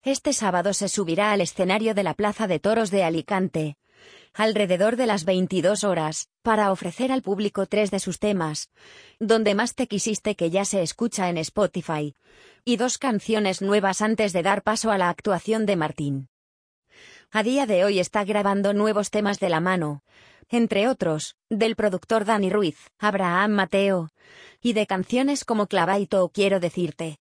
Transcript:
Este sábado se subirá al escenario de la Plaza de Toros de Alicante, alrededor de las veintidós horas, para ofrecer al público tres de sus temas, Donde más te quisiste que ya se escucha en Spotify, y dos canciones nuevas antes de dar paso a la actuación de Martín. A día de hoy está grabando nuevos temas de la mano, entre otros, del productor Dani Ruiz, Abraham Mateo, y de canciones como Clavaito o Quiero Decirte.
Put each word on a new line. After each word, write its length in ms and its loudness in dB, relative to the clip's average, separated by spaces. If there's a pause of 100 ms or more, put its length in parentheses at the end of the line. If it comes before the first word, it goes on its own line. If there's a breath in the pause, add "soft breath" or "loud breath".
Este 280 -2
sábado 400 0
se 160 -2
subirá 460 0
al 80 2
escenario 520 0
de 100 0
la 100 -2
Plaza 340 -2
de 140 0
Toros 280 0
de 140 2
Alicante, 720 -2 (580 loud breath)
alrededor 640 2
de 120 0
las 180 0
veintidós 580 0
horas, 460 -2 (120)
para 300 2
ofrecer 400 -4
al 100 -2
público 440 -2
tres 260 0
de 80 -2
sus 200 -6
temas, 500 -2 (500 loud breath)
Donde 360 2
más 200 -2
te 120 -2
quisiste 480 -2
que 140 0
ya 160 0
se 160 0
escucha 480 -2
en 80 -2
Spotify, 760 -4 (480 soft breath)
y 140 0
dos 200 -2
canciones 640 -2
nuevas 400 2
antes 320 0
de 100 0
dar 200 0
paso 280 0
a 60 2
la 120 2
actuación 560 -2
de 100 2
Martín. 540 -4 (1000 loud breath)
A 120 0
día 220 2
de 180 2
hoy 160 2
está 240 0
grabando 500 0
nuevos 380 0
temas 280 0
de 100 0
la 100 2
mano, 440 0 (460 soft breath)
entre 380 2
otros, 480 -2 (140)
del 260 0
productor 500 0
Dani 240 2
Ruiz, 280 0 (200)
Abraham 540 0
Mateo, 580 0 (520 loud breath)
y 120 0
de 140 0
canciones 580 -2
como 220 0
Clavaito 560 0
o 60 -2
Quiero 300 2
Decirte. 680 -4